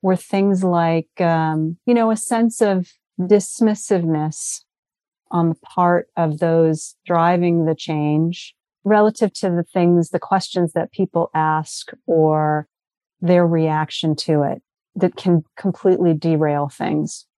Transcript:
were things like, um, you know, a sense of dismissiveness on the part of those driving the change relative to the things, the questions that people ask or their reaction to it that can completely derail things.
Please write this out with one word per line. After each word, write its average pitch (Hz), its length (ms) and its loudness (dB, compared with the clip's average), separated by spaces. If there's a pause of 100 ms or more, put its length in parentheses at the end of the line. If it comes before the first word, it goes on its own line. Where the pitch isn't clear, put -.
were 185 120 4
things 196 480 0
like, 170 580 0
um, 160 640 0
you 240 80 2
know, 226 160 2
a 220 80 0
sense 226 420 -2
of 196 300 0 (300)
dismissiveness 180 1400 0 (680)
on 170 200 0
the 160 60 -2
part 175 520 0 (100)
of 156 220 -2
those 165 560 0 (100)
driving 170 600 2
the 160 100 0
change 156 800 -4 (280)
relative 214 480 2
to 185 200 -4
the 170 120 -2
things, 175 460 2
the - 80 -6
questions 180 560 -2
that - 180 -4
people 175 440 -2
ask 156 560 -2 (160)
or 156 600 2 (520)
their 175 260 4
reaction 160 680 -2
to 151 260 0
it - 220 -4 (320)
that 180 200 0
can 170 280 0 (120)
completely 180 600 0
derail 151 520 0
things. 151 600 -6 (100)